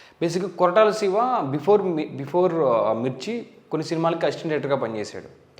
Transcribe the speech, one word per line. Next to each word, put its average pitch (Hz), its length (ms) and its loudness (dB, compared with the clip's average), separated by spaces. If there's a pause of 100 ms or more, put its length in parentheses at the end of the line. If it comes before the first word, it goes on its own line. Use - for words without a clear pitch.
(200)
బేసిక్‌గా 175 380 -2
కొరటాల 185 320 6
శివ 196 280 0 (320)
before 190 320 4
mi-, 151 420 -4
before, 165 440 2
ఆ, 110 240 2
మిర్చి 127 540 -4 (240)
కొన్ని 156 160 -2
సినిమాలకి 165 400 0
అసిస్టెంట్ 151 220 -2
డైరెక్టర్గా 139 280 0
పనిచేశాడు. 110 500 -6 (340)